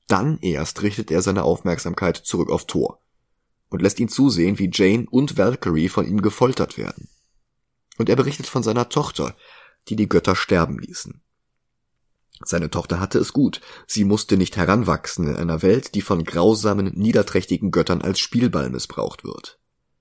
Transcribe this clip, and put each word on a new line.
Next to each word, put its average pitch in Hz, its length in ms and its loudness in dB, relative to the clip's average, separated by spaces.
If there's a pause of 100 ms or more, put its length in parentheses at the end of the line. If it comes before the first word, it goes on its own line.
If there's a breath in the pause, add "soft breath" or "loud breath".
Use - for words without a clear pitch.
dann 117 340 0
erst 80 420 -4
richtet 104 280 -4
er 85 120 2
seine 95 200 0
Aufmerksamkeit 85 760 0
zurück - 340 -2
auf - 160 -2
Thor - 340 -2 (680)
und - 140 -4
lässt - 160 0
ihn 117 100 -2
zusehen, 98 500 2
wie 95 140 -2
Jane 104 380 2
und 139 260 0
Valkyrie 92 520 0
von 92 180 -2
ihm 101 160 0
gefoltert 107 560 0
werden. - 300 -10 (880)
Und 113 120 0
er 117 60 6
berichtet 135 300 0
von 127 160 -2
seiner 110 280 0
Tochter, 80 440 -2 (540 soft breath)
die 107 80 -4
die 107 120 0
Götter 92 280 4
sterben 82 420 0
ließen. - 440 -14 (1200)
Seine 82 260 -2
Tochter 85 300 -4
hatte 95 180 0
es - 140 0
gut. 127 300 0 (240 loud breath)
Sie 104 180 0
musste 104 320 2
nicht 92 220 2
heranwachsen 90 680 0
in 71 80 -2
einer 82 260 -2
Welt, 107 320 2
die 101 80 0
von 87 200 0
grausamen, 101 720 2
niederträchtigen 98 760 2
Göttern 90 320 2
als 95 180 -2
Spielball 90 480 0
missbraucht - 560 -6
wird. - 340 -14 (420)